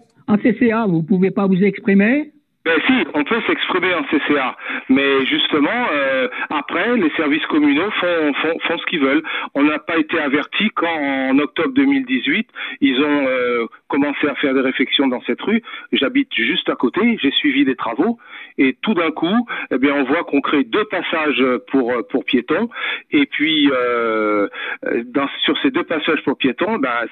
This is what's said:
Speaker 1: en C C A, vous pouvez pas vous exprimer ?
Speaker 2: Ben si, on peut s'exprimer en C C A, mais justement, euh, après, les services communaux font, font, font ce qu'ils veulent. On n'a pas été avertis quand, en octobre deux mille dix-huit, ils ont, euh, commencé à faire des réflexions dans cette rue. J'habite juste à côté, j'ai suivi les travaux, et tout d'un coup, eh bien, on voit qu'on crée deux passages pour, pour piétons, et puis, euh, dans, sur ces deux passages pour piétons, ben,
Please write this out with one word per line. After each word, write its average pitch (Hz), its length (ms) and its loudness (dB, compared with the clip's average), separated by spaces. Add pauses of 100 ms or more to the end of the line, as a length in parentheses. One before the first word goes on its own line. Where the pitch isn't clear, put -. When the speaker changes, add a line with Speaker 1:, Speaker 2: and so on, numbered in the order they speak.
(280)
Speaker 1:
en 208 100 4
C 220 220 2
C 233 120 4
A, 226 140 0
vous 165 180 2
pouvez 185 280 2
pas 196 160 0
vous 190 160 4
exprimer ? 202 680 2 (360)
Speaker 2:
Ben - 220 2
si, 262 60 4 (200)
on - 120 0
peut 226 200 -2
s'exprimer 180 480 -2
en 156 160 -2
C 147 160 0
C 143 120 0
A, 127 180 -4 (320)
mais 135 380 4
justement, 156 680 0
euh, 135 380 0 (200)
après, 170 460 -2
les 175 220 2
services 151 300 0
communaux 151 520 2
font, 165 360 0
font, 160 300 -2
font 165 120 -2
ce 165 80 -10
qu'ils 165 160 -2
veulent. 139 220 2 (300)
On 139 100 2
n'a 151 160 2
pas 170 180 -4
été 156 200 0
avertis 147 560 0
quand, - 140 -2
en 139 520 0
octobre 147 340 -2
deux 139 100 4
mille 135 220 2
dix-huit, 131 420 -2 (320)
ils 135 220 2
ont, 143 260 0
euh, 123 380 0 (240)
commencé 147 380 0
à 139 80 -2
faire 139 180 0
des 135 80 2
réflexions 135 480 0
dans 123 140 -2
cette 120 180 -4
rue. 220 200 0 (300)
J'habite 139 420 0
juste - 360 -2
à 143 60 -2
côté, 196 460 0
j'ai 139 100 2
suivi 139 340 2
les 131 100 0
travaux, 147 420 -2 (400)
et 131 240 2
tout 214 120 0
d'un 165 180 0
coup, 208 340 0 (240)
eh 135 80 -2
bien, 139 160 2
on 143 120 0
voit 156 180 0
qu'on 143 160 0
crée 139 240 2
deux 160 220 -2
passages 156 580 -2 (240)
pour, 127 240 0 (200)
pour 123 120 -2
piétons, 156 460 0 (420)
et 147 140 2
puis, 147 480 0
euh, 113 720 0 (600)
dans, 139 200 0 (160)
sur 143 180 0
ces 143 80 2
deux 170 140 -2
passages 160 400 -2
pour 135 140 -2
piétons, 175 400 0
ben, 131 180 -2 (160)